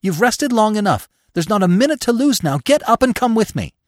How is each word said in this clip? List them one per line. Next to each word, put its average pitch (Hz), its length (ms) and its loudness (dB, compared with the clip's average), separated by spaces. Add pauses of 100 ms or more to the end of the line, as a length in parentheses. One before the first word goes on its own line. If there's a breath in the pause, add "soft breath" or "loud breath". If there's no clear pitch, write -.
You've 180 180 -4
rested 247 320 0
long 214 240 2
enough. 196 320 -2 (240)
There's 165 160 -4
not 202 140 0
a 185 60 2
minute 254 320 2
to - 120 -2
lose 240 300 0
now. 147 220 -2
Get 285 240 0
up 233 140 2
and 254 120 0
come 240 200 0
with 220 200 0
me. 87 200 -6 (140)